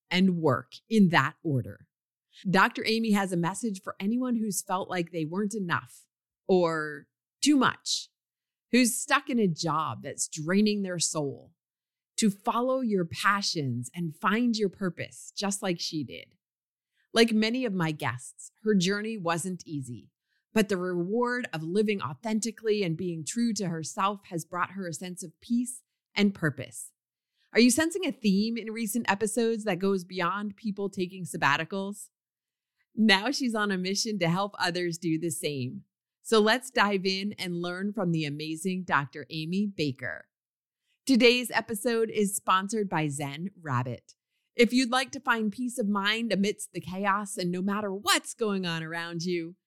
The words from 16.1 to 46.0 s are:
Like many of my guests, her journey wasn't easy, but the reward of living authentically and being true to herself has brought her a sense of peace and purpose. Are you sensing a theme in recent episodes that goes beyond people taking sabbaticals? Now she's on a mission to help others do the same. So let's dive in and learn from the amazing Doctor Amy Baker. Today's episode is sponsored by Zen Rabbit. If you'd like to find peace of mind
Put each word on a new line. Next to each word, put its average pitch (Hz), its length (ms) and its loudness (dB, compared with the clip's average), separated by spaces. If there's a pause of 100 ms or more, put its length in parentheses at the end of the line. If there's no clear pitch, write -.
Like 226 200 6
many 226 320 2
of 220 100 -2
my 170 160 0
guests, - 600 -6 (100)
her 214 140 4
journey 208 420 0
wasn't 170 480 -2
easy, 127 460 -10 (420)
but 214 140 4
the 202 80 0
reward 196 760 -2
of 160 120 -6
living 208 360 0
authentically 214 840 -2
and 165 120 0
being 170 280 -4
true 233 300 0
to 202 120 -2
herself 190 540 -2 (100)
has 170 140 -4
brought 175 280 -4
her 190 140 -8
a 170 80 -6
sense 180 300 -10
of 160 160 -16
peace 240 420 -2 (320)
and 202 200 4
purpose. - 580 -6 (600)
Are 208 80 0
you 240 120 8
sensing 330 340 0
a 277 60 -2
theme 214 440 0
in 226 140 -8
recent 226 400 -2
episodes 220 540 0
that 185 160 0
goes 196 240 0
beyond 190 520 -4
people 202 320 -4
taking 185 360 -6
sabbaticals? 165 840 -2 (880)
Now 208 300 6
she's 262 240 -2
on 208 160 0
a 190 80 0
mission 202 400 -4
to 170 100 2
help 196 300 0
others 175 400 -2
do 160 200 -2
the 170 120 -4
same. 139 520 -6 (400)
So 220 180 4
let's 220 300 2
dive 202 360 0
in 196 320 -2
and 175 240 -4
learn 180 300 -4
from 190 200 -2
the 160 120 0
amazing 160 600 -4
Doctor 147 460 -2
Amy 170 360 -2
Baker. 131 600 -4 (800)
Today's 247 460 6
episode 226 580 -2
is 202 260 0
sponsored 196 520 0
by 156 200 0
Zen 143 420 -6 (120)
Rabbit. 123 520 -4 (420)
If 240 160 4
you'd 247 180 2
like 262 220 0
to 285 80 -10
find 226 320 0
peace 247 260 -6
of 208 100 -2
mind 208 440 0